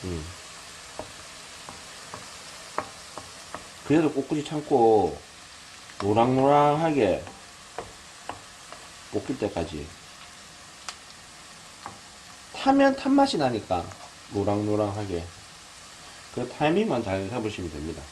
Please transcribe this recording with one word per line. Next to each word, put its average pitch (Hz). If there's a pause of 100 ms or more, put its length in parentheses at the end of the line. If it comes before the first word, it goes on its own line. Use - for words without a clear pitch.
음. 85 (3500)
그래도 151
꿋꿋이 139
참고 113 (840)
노랑노랑하게 131 (1900)
볶일 127
때까지. 80 (2750)
타면 277
탄맛이 277
나니까 110 (500)
노랑노랑하게 101 (1120)
그 127
타이밍만 156
잘 95
잡으시면 104
됩니다. 78 (100)